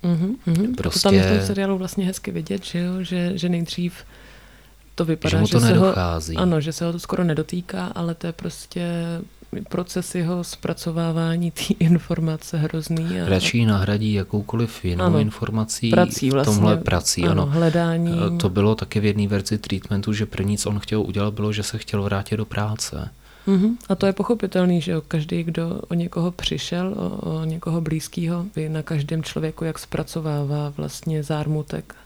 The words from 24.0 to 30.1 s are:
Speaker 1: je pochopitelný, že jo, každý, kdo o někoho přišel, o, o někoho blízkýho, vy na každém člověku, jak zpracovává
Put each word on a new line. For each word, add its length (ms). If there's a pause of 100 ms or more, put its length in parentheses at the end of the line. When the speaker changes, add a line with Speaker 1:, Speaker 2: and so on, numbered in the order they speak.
Speaker 1:
je 80
pochopitelný, 680
že 100
jo, 160
každý, 360
kdo 460
o 40
někoho 380
přišel, 680
o, 120 (300)
o 60
někoho 360
blízkýho, 640 (100)
vy 140
na 120
každém 420
člověku, 420
jak 140
zpracovává 1000